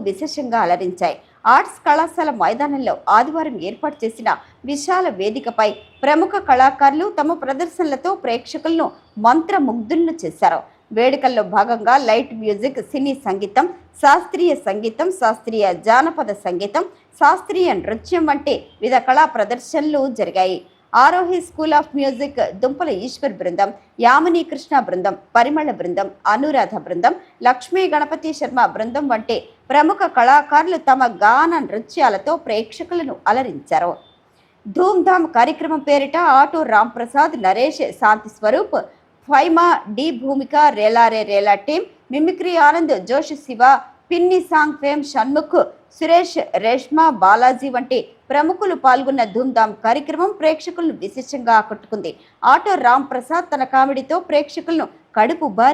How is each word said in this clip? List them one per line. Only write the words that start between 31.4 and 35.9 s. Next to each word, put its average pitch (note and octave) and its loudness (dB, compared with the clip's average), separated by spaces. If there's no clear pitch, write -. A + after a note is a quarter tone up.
నృత్యాలతో A3+ -2
ప్రేక్షకులను C4 -6
అలరించారు. F3 -2
ధూమ్ధామ్ F4+ 2
కార్యక్రమం D4+ 0
పేరిట C#4 0